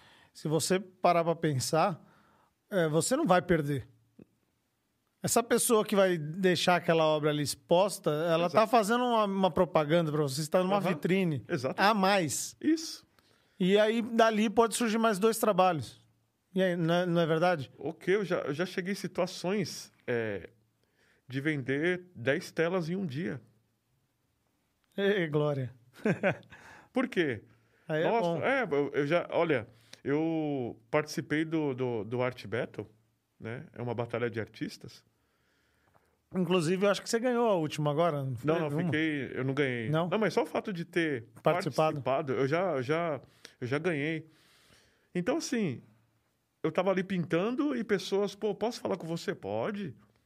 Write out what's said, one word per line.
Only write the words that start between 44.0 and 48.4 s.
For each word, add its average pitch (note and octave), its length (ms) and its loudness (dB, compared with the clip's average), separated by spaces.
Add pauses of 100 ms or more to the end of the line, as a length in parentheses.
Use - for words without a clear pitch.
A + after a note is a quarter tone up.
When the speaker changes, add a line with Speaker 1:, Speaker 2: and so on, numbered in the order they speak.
Speaker 2:
Então, F3+ 220 0
assim, G#3+ 460 -2 (800)
eu D#3 100 0
tava F#3 180 2
ali F#3 140 0
pintando G3+ 720 -2
e A3+ 80 -4
pessoas, G3+ 500 -2
"Pô, G#3+ 200 -4